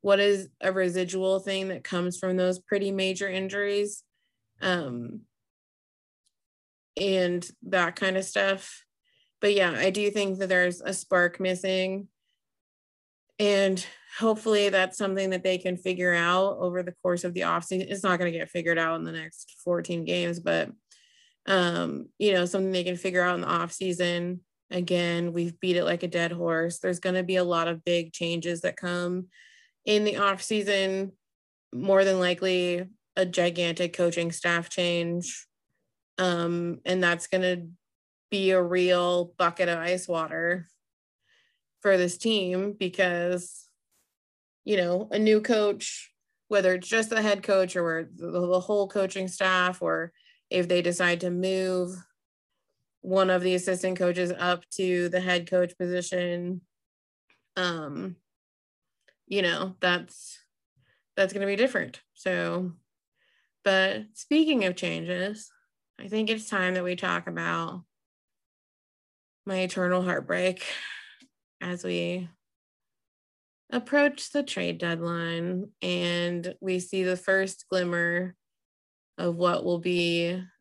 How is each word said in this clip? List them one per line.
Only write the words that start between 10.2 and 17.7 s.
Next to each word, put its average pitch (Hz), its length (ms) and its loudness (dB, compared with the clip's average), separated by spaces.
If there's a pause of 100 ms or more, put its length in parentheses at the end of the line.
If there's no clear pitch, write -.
that 190 100 -2
there's 180 340 2
a - 100 -6
spark 175 480 2
missing. 185 680 -2 (1300)
And 196 460 4 (340)
hopefully 214 500 2
that's 190 300 2
something 190 320 0
that 185 120 -2
they 185 140 2
can 180 220 -4
figure 180 340 0
out 180 460 2
over 180 240 -2
the 180 200 -8
course 175 220 0
of 180 80 -2
the 180 80 -4
offseason. 170 480 -2